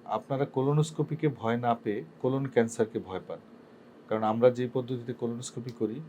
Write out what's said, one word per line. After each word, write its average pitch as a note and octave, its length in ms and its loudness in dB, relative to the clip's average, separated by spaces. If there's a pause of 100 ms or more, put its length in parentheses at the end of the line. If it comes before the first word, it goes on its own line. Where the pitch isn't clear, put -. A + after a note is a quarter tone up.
আপনারা C3 400 -2
কোলোনোস্কোপিকে D3+ 840 0
ভয় A#2 280 0
না A#2+ 180 2
পেয়ে A2+ 300 -2 (180)
কোলন C3+ 240 0
ক্যান্সারকে A2+ 520 2
ভয় F#2 280 -6
পান। E2+ 120 -10 (680)
কারণ A2 140 2
আমরা A#2 280 6
যে B2 220 -2
পদ্ধতিতে B2 400 -4
কোলোনোস্কোপি A#2+ 680 -8
করি A2+ 300 -2